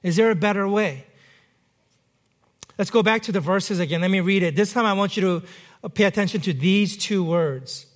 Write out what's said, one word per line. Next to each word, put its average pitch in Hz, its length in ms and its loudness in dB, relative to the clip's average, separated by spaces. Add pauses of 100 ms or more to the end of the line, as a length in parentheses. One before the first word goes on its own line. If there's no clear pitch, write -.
Is 175 140 0
there 226 140 4
a 214 40 0
better 196 320 0
way? 196 380 -2 (1700)
Let's 202 120 -2
go 233 120 4
back 220 220 2
to 220 80 -6
the 185 80 0
verses 185 380 0
again. 170 220 -2
Let 185 100 0
me 190 100 2
read 190 220 2
it. 160 140 0
This 202 160 0
time 226 140 0
I 202 80 2
want 196 220 -2
you 180 280 0 (380)
to 170 80 -10
pay - 140 2
attention 202 360 0
to 170 140 -2
these 185 420 2
two 196 260 -2
words. 156 720 -4